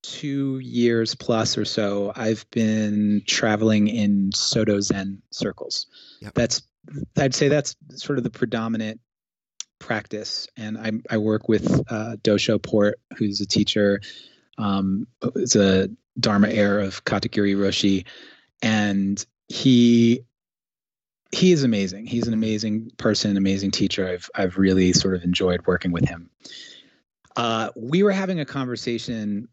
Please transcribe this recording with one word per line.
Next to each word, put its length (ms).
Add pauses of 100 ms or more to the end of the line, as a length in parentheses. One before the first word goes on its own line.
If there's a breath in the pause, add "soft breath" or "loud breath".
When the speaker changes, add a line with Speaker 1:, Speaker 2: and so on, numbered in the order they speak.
Speaker 1:
two 580
years 540
plus 440
or 80
so, 500
I've 340
been 760
traveling 640
in 460
Soto 460
Zen 400 (100)
circles. 560 (360 loud breath)
Speaker 2:
Yep. 120
Speaker 1:
That's, 280 (560)
I'd 160
say 140
that's 280 (180)
sort 240
of 60
the 60
predominant 680 (800)
practice. 800
And 220
I, 140 (180)
I 80
work 300
with, 220 (200)
uh, 340
Dosho 360
Port, 380 (180)
who's 260
a 40
teacher, 540 (580 loud breath)
um, 480 (300)
is 180
a 340 (300)
Dharma 300
heir 320
of 240
Katagiri 500
Roshi. 520 (560 loud breath)
And 600 (240)
he, 760 (1080)
he 200
is 100
amazing. 440
He's 200
an 80
amazing 640
person, 400
amazing 340
teacher. 380
I've, 260
I've 240
really 360
sort 200
of 100
enjoyed 420
working 260
with 160
him. 220 (1040 loud breath)
Uh, 400
we 260
were 100
having 280
a 60
conversation 1080